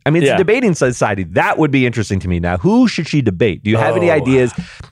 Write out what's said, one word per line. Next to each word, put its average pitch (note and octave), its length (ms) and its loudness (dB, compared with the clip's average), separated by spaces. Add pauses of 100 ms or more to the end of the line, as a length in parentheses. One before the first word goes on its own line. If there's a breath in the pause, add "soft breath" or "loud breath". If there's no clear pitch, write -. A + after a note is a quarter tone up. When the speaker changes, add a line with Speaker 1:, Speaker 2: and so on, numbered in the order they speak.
Speaker 1:
I C3+ 40 2
mean, E3 120 2
it's C#3 60 4
Speaker 2:
Yeah. A#2 80 2
Speaker 1:
a - 20 2
debating G#3 360 2
society. A2+ 500 -2
That C#3 340 -2
would D3 140 0
be C3 140 2
interesting G#2+ 340 -2
to F#2 80 -6
me. F2 100 -2
Now, F2 180 -2
who A3+ 300 2
should F3 220 -4
she D3+ 120 0
debate? G2 440 -2
Do G#2 60 0
you A2 80 2
have A#2 180 0
any F3 120 0
Speaker 2:
Oh, D#3+ 60 2
Speaker 1:
ideas? B2+ 420 2
If - 40 -6 (320 loud breath)